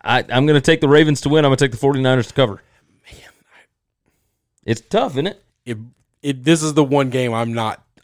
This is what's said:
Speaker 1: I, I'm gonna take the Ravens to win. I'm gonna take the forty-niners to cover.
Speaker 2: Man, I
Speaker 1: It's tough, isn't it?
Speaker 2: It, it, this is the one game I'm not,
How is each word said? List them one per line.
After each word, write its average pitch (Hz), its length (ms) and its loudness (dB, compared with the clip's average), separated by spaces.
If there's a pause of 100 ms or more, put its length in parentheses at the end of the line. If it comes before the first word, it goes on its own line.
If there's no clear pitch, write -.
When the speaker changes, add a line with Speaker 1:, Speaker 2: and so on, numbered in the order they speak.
Speaker 1:
I, 120 260 0
I'm 131 180 0
gonna 151 140 4
take 156 200 2
the 147 80 2
Ravens 151 340 4
to 147 60 -4
win. 151 160 2
I'm 143 60 2
gonna 131 60 4
take 131 160 0
the 113 40 -8
forty-niners 131 520 0
to - 60 -20
cover. 107 280 -2 (420)
Speaker 2:
Man, - 260 -20 (220)
I - 60 -20 (1040)
Speaker 1:
It's 113 160 -4
tough, 226 320 -4
isn't 135 160 -4
it? - 160 -12 (200)
Speaker 2:
It, 117 140 -10 (440)
it, 135 220 -6
this 156 180 2
is 156 120 -4
the 151 100 4
one 139 260 0
game 123 240 -2
I'm 117 180 -4
not, 113 320 -6 (200)